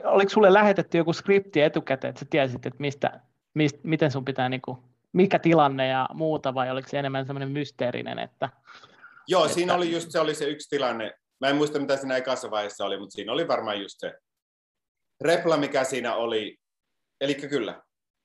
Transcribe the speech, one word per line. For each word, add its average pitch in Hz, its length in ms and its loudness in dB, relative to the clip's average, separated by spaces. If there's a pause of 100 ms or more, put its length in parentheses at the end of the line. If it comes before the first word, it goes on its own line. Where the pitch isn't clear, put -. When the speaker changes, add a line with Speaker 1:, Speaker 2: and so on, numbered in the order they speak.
Speaker 1:
oliko 196 260 4
sulle 202 220 8
lähetetty 196 460 4
joku 165 140 2
skripti 196 500 2
etukäteen, 147 460 0
että 123 120 -10
sä 143 100 -12
tiesit, 127 360 0
että 123 140 -10
mistä, - 400 -4 (380)
mist-, 147 240 0
miten 156 280 0
sun 135 140 -4
pitää, 131 240 -2
niinku, 131 300 -8 (340)
mikä 180 260 4
tilanne 139 500 4
ja 131 260 0
muuta, 151 400 -4
vai 127 160 -4
oliko 135 180 -6
se 147 100 -6
enemmän 135 280 -4
semmonen 139 240 -8
mysteerinen, 123 680 -6
että, 117 300 -8 (800)
Speaker 2:
Joo, 170 160 4
Speaker 1:
että - 100 0
Speaker 2:
siinä 175 200 2
oli 175 180 0
just, 165 180 -6
se 170 100 0
oli 156 140 0
se 151 100 -6
yksi 151 260 -6
tilanne. 120 440 -4 (260)
Mä 135 80 0
en 143 80 2
muista, 147 220 0
mitä 139 180 0
siinä 135 200 -4
ekassa 127 340 -4
vaiheessa 104 340 -4
oli, 98 140 -4
mut 98 140 -16
siinä 104 200 -8
oli 160 160 -2
varmaan 110 320 -4
just 98 180 -12
se 87 160 -10 (1040)
repla, 165 360 2
mikä 143 280 0
siinä 120 300 -4
oli. 110 440 -4 (600)
Elikkä 139 280 -4
kyllä, 117 340 -4 (420)